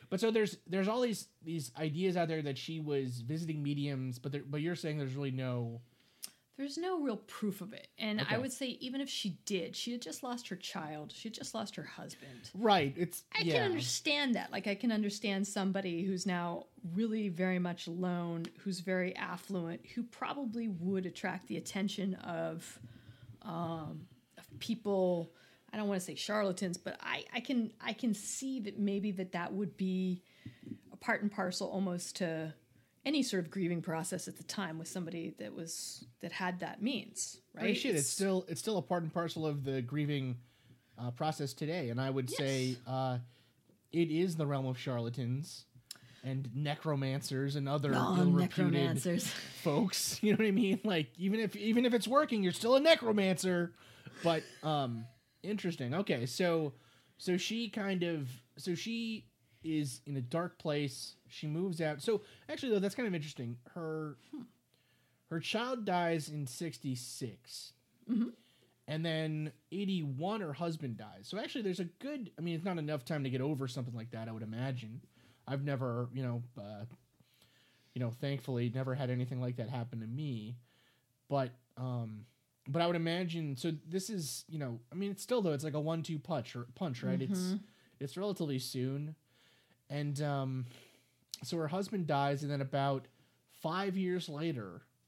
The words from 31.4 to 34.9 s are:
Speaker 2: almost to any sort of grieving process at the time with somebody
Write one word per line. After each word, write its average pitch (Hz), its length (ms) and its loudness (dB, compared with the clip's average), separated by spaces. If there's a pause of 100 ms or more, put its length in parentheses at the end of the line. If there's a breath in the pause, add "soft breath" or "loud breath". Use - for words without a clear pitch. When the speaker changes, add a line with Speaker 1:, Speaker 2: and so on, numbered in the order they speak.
Speaker 2:
almost 180 480 -2
to 160 380 -2 (500 soft breath)
any 277 180 2
sort 185 220 0
of 156 60 -8
grieving 175 320 0
process 165 460 -2
at 180 100 -12
the - 60 -14
time 160 340 -4
with 165 100 -8
somebody 170 500 -4